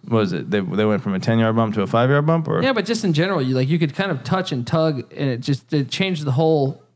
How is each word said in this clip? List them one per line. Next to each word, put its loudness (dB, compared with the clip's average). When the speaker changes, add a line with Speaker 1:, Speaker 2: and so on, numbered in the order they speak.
Speaker 1:
What 0
was 2
it? -4
They, 2
they 0
went 2
from -4
a -2
ten-yard 2
bump 2
to 0
a -2
five-yard 2
bump, 0
or? 0
Speaker 2:
Yeah, 2
but -2
just -2
in 2
general, 0
you, 0
like, 0
you 0
could 0
kind -2
of -4
touch -2
and -4
tug, 0
and -4
it -4
just, -4
it 0
changed -2
the -2
whole, 2